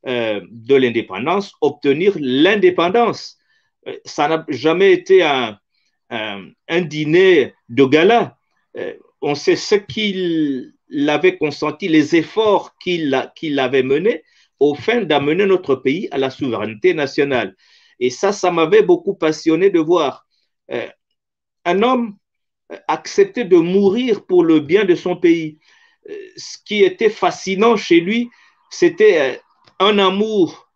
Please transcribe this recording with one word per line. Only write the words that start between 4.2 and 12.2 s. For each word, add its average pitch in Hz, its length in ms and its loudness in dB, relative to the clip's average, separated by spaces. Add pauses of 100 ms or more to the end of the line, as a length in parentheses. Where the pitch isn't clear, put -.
n'a 156 200 -4
jamais 160 460 2
été 185 280 4
un, 131 380 -2 (500)
un, 107 380 -10 (220)
un 170 120 -2
dîner 156 720 2 (140)
de 123 180 4
gala. 165 500 2 (420)
Euh, - 180 -10 (260)
on 147 140 -2
sait 165 220 0
ce - 180 -2
qu'il 180 1000 -4 (340)
avait 151 300 0
consenti, 151 500 -6
les 156 280 2
efforts 202 640 0